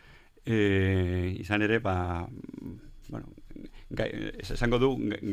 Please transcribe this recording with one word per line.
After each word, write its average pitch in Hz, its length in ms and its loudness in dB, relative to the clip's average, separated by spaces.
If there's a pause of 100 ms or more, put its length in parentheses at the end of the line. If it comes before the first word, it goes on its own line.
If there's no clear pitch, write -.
(460)
e, 95 960 4
izan 101 220 0
ere, 107 180 4
ba, 90 480 -2 (840)
bueno, - 180 -10 (640)
gai-, - 500 -4
es-, - 120 -8
esango 120 280 2
du 131 180 4
ga-, 113 220 -2 (140)